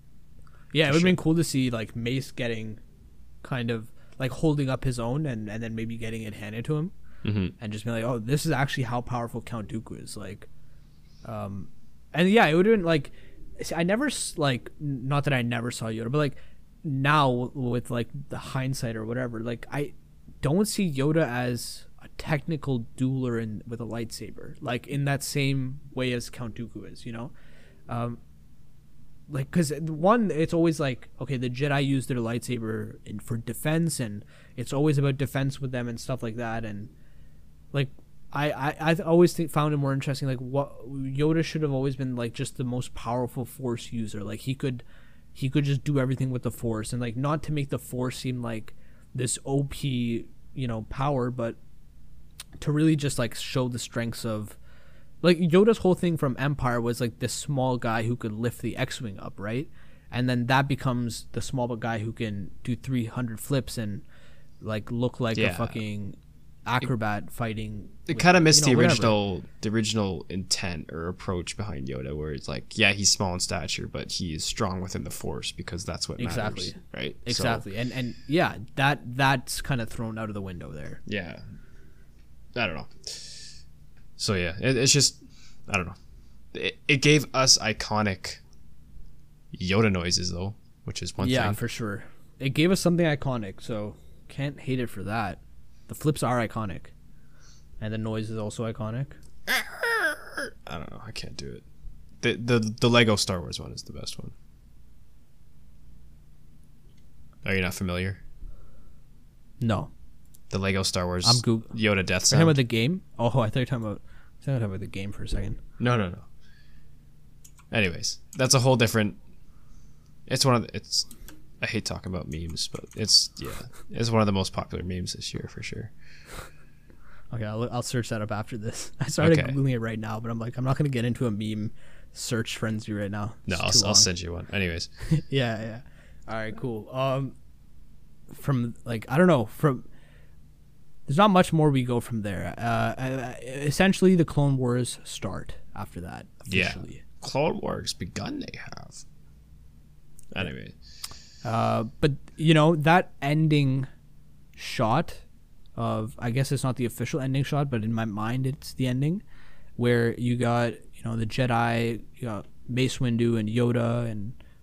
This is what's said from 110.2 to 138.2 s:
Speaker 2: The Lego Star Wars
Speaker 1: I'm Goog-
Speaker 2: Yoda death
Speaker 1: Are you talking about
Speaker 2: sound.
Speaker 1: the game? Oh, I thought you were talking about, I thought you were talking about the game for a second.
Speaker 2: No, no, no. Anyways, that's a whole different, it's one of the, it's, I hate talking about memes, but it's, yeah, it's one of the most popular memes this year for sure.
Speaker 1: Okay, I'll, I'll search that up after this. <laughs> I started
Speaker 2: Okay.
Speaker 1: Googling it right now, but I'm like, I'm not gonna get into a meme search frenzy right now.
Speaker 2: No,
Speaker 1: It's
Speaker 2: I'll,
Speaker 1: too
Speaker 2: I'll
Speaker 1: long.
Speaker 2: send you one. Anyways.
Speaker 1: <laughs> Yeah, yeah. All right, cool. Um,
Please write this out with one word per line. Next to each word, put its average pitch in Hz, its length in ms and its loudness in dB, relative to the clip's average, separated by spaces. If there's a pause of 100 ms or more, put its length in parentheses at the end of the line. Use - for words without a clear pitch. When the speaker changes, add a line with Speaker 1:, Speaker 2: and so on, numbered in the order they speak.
Speaker 2:
The 98 100 -2
Lego 95 240 2
Star 92 220 0
Wars 90 220 0
Speaker 1:
I'm 120 140 6
Goog- 113 340 2
Speaker 2:
Yoda 104 300 4
death 92 180 2
Speaker 1:
Are - 20 4
you - 40 4
talking 143 120 8
about 165 100 10
Speaker 2:
sound. 147 60 6
Speaker 1:
the 135 60 6
game? 120 380 2 (160)
Oh, 120 100 2 (120)
I 110 100 4
thought - 60 0
you 131 60 2
were 123 40 0
talking 113 200 -2
about, 101 160 -4 (400)
I - 40 -16
thought 143 60 0
you - 20 2
were 123 60 2
talking 113 60 0 (100)
about 98 60 -6
the 101 60 -6
game 98 240 -6
for 104 120 -6
a 101 40 -2
second. 101 320 -2 (200)
Speaker 2:
No, 120 180 4
no, 95 120 2
no. - 100 -8 (1500)
Anyways, 92 480 0 (180)
that's 131 160 6
a 131 60 8
whole 131 160 8
different, 110 400 4 (1120)
it's 127 180 4
one 123 100 8
of 113 80 4
the, - 120 -8
it's, - 320 -2 (540)
I - 40 0
hate 104 200 -2
talking 90 280 -6
about - 160 -4
memes, 82 380 -4
but - 180 -10 (100)
it's, - 440 4
yeah, - 100 -6 (400)
it's 117 220 0
one 110 100 8
of 104 60 6
the 104 60 6
most 95 200 2
popular - 300 -4
memes 90 300 -4
this - 200 -8
year - 160 -6
for - 140 -10
sure. - 280 -6 (1400)
Speaker 1:
Okay, 113 120 -4
I'll, 110 260 -2
I'll 120 100 0
search - 280 -2
that 110 120 -2
up 107 100 -2
after 107 260 -4
this. - 380 -6
<laughs> - 60 -4
I - 60 0
started 151 320 6
Speaker 2:
Okay. 127 120 0
Speaker 1:
Googling 139 200 2
it 120 80 2
right 113 180 -2
now, 110 220 -4
but 117 100 -4
I'm 113 80 -2
like, 113 200 -4
I'm 127 60 0
not 131 140 4
gonna 147 120 2
get 123 140 2
into 123 220 2
a 113 60 2
meme 107 400 -2 (400)
search - 460 -2
frenzy 107 360 -2
right 101 160 -2
now. 104 240 -4 (140)
Speaker 2:
No, 90 80 2
Speaker 1:
It's 87 80 0
Speaker 2:
I'll, 95 80 0
Speaker 1:
too - 80 8
Speaker 2:
I'll 98 80 6
Speaker 1:
long. 101 80 6
Speaker 2:
send 90 260 6
you 85 120 -4
one. 87 200 -6
Anyways. 87 360 0 (200)
Speaker 1:
<laughs> 151 220 2
Yeah, 120 300 0
yeah. 113 200 -8 (460)
All 110 80 -4
right, 110 200 -4
cool. 113 400 -6
Um, 135 380 0 (1040)